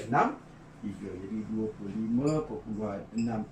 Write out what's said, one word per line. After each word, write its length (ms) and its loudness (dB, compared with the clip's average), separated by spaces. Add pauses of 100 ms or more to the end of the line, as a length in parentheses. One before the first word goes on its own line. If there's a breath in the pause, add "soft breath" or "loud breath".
enam 320 6 (440)
tiga. 320 -4
Jadi, 260 -4 (100)
dua 280 2
puluh 160 -6
lima 520 4
perpuluhan 560 -4 (160)
enam 240 2 (120)